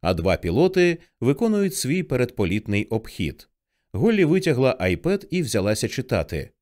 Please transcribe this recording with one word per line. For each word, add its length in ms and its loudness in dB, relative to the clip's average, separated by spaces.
а 120 0
два 240 0
пілоти 600 2
виконують 540 0
свій 280 -2
передполітний 800 -2
обхід. 640 -6
Голлі 320 2
витягла 560 2
iPad 500 0
і 100 -2
взялася 460 -2
читати. 640 -4